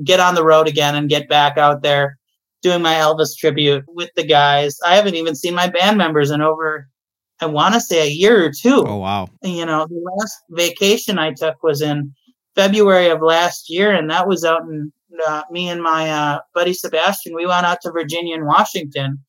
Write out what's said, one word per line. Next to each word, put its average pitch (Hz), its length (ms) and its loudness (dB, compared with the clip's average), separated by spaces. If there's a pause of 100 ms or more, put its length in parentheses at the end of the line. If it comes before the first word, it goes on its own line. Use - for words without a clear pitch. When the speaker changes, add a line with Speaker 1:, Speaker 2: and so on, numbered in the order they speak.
Speaker 1:
get 180 160 4
on 180 160 4
the 170 100 2
road 160 220 6
again 147 280 0
and 147 140 -2
get 147 200 -2
back 147 280 2
out 147 240 4
there 143 360 0 (440)
doing 175 200 0
my 160 120 2
Elvis 156 440 0
tribute 143 500 0
with 170 280 -12
the 165 100 -2
guys. 143 600 2
I 175 100 4
haven't 202 200 2
even 165 200 -4
seen 175 200 -4
my 180 120 0
band 185 300 0
members 151 340 2
in 147 100 -2
over, 156 460 -2 (540)
I 160 60 -2
wanna 170 340 0
say, 160 260 0
a 143 40 -4
year 185 340 4
or 143 60 -2
two. 233 360 2
Speaker 2:
Oh, 104 100 -6
wow. 98 300 -4 (140)
Speaker 1:
You 170 240 -6
know, 156 220 -2
the 175 300 -10
last 214 200 -6 (140)
vacation 190 680 0
I 156 140 -2
took 156 300 -4
was 147 180 0
in 147 320 -4 (420)
February 196 540 4
of 160 120 0
last 165 480 0
year, 196 240 0
and 156 180 -2
that 180 160 0
was 165 180 -2
out 165 160 0
in, 151 300 -10 (360)
uh, 151 240 -6
me 180 180 -8
and 170 120 -6
my, 160 280 0
uh, 147 300 -2 (140)
buddy 180 200 0
Sebastian, 175 600 -4
we 170 100 -6
went 180 200 0
out 175 160 -2
to 175 100 -10
Virginia 165 440 -6
and 156 100 -6
Washington, 147 720 -2 (120)